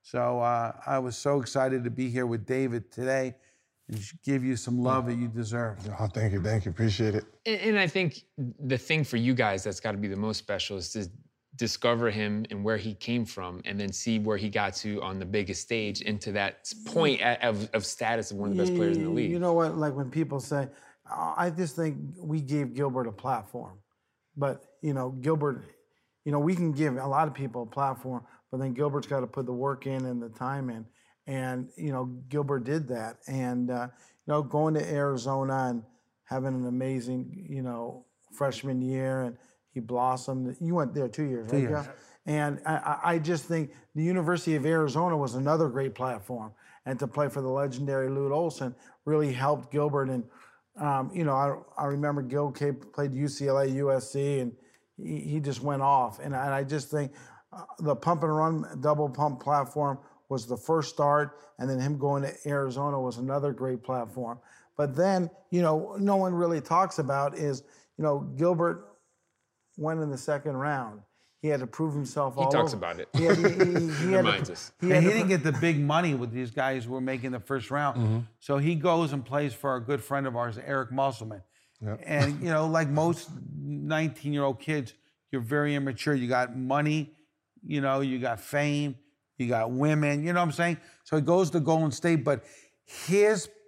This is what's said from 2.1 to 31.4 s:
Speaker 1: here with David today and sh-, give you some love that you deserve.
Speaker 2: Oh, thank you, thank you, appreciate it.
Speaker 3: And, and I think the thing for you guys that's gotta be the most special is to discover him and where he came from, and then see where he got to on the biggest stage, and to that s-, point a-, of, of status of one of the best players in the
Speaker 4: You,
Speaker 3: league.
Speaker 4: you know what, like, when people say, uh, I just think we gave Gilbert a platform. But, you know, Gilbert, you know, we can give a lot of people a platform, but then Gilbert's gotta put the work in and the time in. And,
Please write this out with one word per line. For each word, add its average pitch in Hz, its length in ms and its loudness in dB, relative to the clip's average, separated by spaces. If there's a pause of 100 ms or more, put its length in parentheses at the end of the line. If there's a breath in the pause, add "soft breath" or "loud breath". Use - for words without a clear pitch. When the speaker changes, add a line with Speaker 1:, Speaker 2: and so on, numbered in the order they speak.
Speaker 1:
here 123 160 0
with 113 200 -2
David 127 460 -2
today 131 420 -2 (540 soft breath)
and 110 100 -8
sh-, 101 140 -12 (120)
give 135 200 2
you 127 120 0
some 123 260 -2
love 127 240 4
that 120 100 0
you 120 120 -2
deserve. 113 500 -4 (200)
Speaker 2:
Oh, 110 140 0
thank 107 220 2
you, 95 80 0
thank 107 240 2
you, 95 40 -2
appreciate 107 440 2
it. 107 100 0 (220)
Speaker 3:
And, 214 140 0
and 208 180 4
I 190 80 6
think 180 340 0 (160)
the 131 420 -2
thing 156 260 2
for - 120 -2
you 120 180 4
guys 101 300 2
that's 101 160 -4
gotta 104 180 -2
be 104 100 -2
the 98 80 -4
most 107 220 -2
special 98 380 -6
is 87 160 -8
to 104 140 -4 (500)
discover 117 540 0
him 107 400 -2
and 101 120 -6
where 110 140 0
he 104 180 -6
came 117 300 -2
from, 90 400 -10
and 101 160 -6
then 101 120 -4
see 113 260 0
where 104 180 2
he 104 120 -2
got 101 260 0
to 104 280 -4
on 95 160 -6
the 92 80 -6
biggest 98 360 -2
stage, 107 400 -4
and 104 180 -4
to 104 120 -6
that 101 280 -2
s-, - 140 -12
point 151 460 0
a-, 120 260 2
of, 104 280 0
of 104 100 2
status 113 460 -2
of 101 60 -8
one 101 140 -2
of 135 60 2
the 180 60 4
best 180 140 2
players 170 200 2
in 160 80 0
the 165 60 -2
Speaker 4:
You, 165 40 0
Speaker 3:
league. 160 160 2
Speaker 4:
you 175 100 0
know 175 140 4
what, 165 220 4
like, 151 180 0
when 131 160 -4
people 139 300 -2
say, 139 280 -2 (420 loud breath)
uh, 160 260 -4
I 175 140 2
just 165 260 -4
think 156 200 -2 (220)
we 160 220 -2
gave 139 340 -2
Gilbert 131 320 0
a 110 60 -6
platform. 110 680 -6 (580)
But, 139 260 -2 (200)
you 151 120 0
know, 127 160 -2
Gilbert, 143 540 0 (600)
you 151 80 -2
know, 147 60 2
we 160 160 4
can 170 180 2
give 139 240 0
a 131 100 -4
lot 147 200 2
of 143 80 -6
people 123 280 -6
a 113 40 -8
platform, 131 580 -4 (280 loud breath)
but 131 80 -4
then 135 120 -2
Gilbert's 139 360 -2
gotta 135 180 -2
put 127 200 -6
the 127 60 -6
work 135 340 -2
in 131 180 -4
and 123 180 -4
the 117 60 -10
time 131 420 -6
in. 113 140 -10 (420 soft breath)
And, 127 500 -4